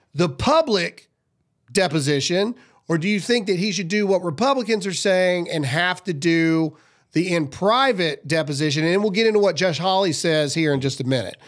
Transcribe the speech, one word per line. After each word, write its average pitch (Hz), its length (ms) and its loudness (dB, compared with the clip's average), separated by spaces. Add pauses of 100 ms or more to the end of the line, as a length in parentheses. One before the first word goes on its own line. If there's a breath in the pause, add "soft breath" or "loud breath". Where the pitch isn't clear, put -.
(160 soft breath)
the 165 140 0
public 240 800 0 (640)
deposition, 160 840 0 (320 soft breath)
or 165 100 0
do 160 120 -2
you 208 100 0
think 233 280 -2
that 190 100 0
he 202 160 -2
should 175 160 -6
do 208 180 0
what 190 160 2
Republicans 214 640 -2
are 190 60 -4
saying 180 560 0
and 156 160 -2
have 175 400 -2
to 185 80 -4
do 160 640 0 (360 soft breath)
the 175 200 0
in 165 140 0
private 190 800 0
deposition? 151 580 0
And 175 160 2
we'll 214 100 0
get 214 160 2
into 214 120 4
what 196 160 2
Josh 165 240 0
Hawley 190 340 0
says 156 400 0
here 156 200 2
in 135 80 0
just 135 180 -4
a 135 40 -6
minute. 123 340 -2 (100)